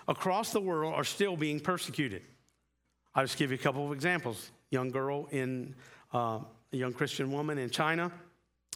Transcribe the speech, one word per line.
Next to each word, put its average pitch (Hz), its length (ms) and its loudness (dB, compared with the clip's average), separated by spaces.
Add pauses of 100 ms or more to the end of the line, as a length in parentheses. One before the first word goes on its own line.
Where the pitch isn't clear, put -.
across 190 460 2
the 214 80 4
world 160 340 2
are 147 80 4
still 190 340 2
being 151 220 0
persecuted. 143 640 -2 (880)
I'll 135 120 4
just - 140 -2
give 139 120 2
you 131 60 0
a - 20 -2
couple 143 260 2
of 143 80 -2
examples. 143 600 -2 (180)
Young 127 200 0
girl 139 420 -2
in, 131 420 -2 (400)
uh, 113 240 2 (340)
a 135 40 -2
young 127 160 0
Christian 135 380 -2
woman 147 280 0
in 123 120 -2
China 165 400 2 (640)